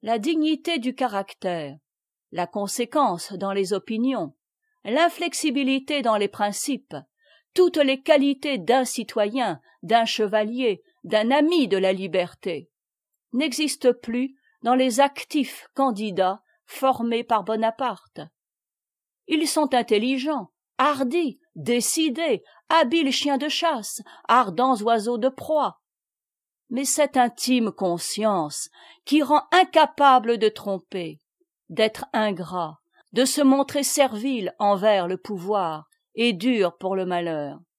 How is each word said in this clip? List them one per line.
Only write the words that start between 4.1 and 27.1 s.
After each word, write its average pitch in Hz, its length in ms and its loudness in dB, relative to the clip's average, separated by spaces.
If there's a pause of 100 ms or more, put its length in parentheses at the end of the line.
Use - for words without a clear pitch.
l'inflexibilité 285 1200 -2
dans 220 140 2
les 202 100 0
principes, 208 680 -6 (600)
toutes 359 220 4
les 269 240 2
qualités 277 580 2
d'un 254 260 2
citoyen, 214 760 -4 (220)
d'un 226 240 2
chevalier, 214 760 -2 (200)
d'un 214 280 0
ami 302 360 4
de 190 100 0
la 190 160 2
liberté, 180 760 -6 (640)
n'existent 262 600 0
plus 247 420 -6 (260)
dans 240 140 2
les 254 240 0
actifs - 760 -2
candidats 208 720 -2 (220)
formés 233 580 -2
par 226 200 0
Bonaparte. 220 760 -4 (1080)
Ils 320 200 0
sont 302 260 0
intelligents, 254 800 0 (260)
hardis, 269 600 0 (160)
décidés, 240 880 0 (260)
habiles 320 420 4
chiens 285 260 0
de 294 120 -2
chasse, 294 520 -4 (260)
ardents 240 540 2
oiseaux 233 360 0
de 233 120 0
proie. 269 520 -4 (880)
Mais 262 160 -4
cette 285 320 0